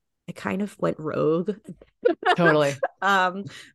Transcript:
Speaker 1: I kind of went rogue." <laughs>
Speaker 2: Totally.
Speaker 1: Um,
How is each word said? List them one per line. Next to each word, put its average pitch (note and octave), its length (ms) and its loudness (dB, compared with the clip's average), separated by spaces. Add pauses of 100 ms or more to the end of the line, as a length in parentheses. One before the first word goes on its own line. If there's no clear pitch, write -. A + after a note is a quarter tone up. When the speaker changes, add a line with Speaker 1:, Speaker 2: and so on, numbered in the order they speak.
(280)
Speaker 1:
I F#3 60 -12
kind G3 280 -6
of G#3 160 -8
went E3+ 220 -2
rogue." D#3 520 0 (520)
<laughs> F4+ 320 2
Speaker 2:
Totally. D3+ 400 4 (260)
Speaker 1:
Um, F#3+ 440 0 (280)